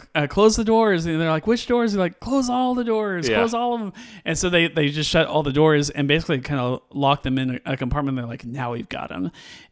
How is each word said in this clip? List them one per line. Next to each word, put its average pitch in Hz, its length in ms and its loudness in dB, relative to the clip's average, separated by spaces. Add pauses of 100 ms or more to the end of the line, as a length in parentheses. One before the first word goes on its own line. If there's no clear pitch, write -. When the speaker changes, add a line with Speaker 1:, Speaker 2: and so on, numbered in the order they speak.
(160)
Speaker 1:
uh, 151 100 2
"Close 214 300 4
the 226 80 -2
doors." 214 420 2
And 160 160 -2
they're 165 80 0
like, 160 160 -2
"Which 233 220 0
doors?" 233 260 0
They're 202 80 0
like, 175 180 -2
"Close 247 300 -2
all 254 240 0
the 247 100 -2
doors. 208 460 -2
Speaker 2:
Yeah. 110 80 2
Speaker 1:
Close 233 160 2
all 240 220 -2
of 233 40 -6
them." 202 140 -8 (320)
And 160 100 -2
so 185 140 0
they, 170 200 4
they 151 200 0
just 147 180 -4
shut 165 200 2
all 151 160 0
the 143 100 -2
doors 147 380 4
and 143 160 -2
basically 156 340 2
kinda 131 380 -4 (120)
lock 139 300 2
them 131 160 -2
in 131 260 -2
a, 139 100 -4
a 127 40 -4
compartment. 135 400 -2
They're 120 80 -6
like, 117 180 -10
"Now 120 300 -6
we've 120 160 -8
got - 220 -8
'em." 92 200 -6 (400)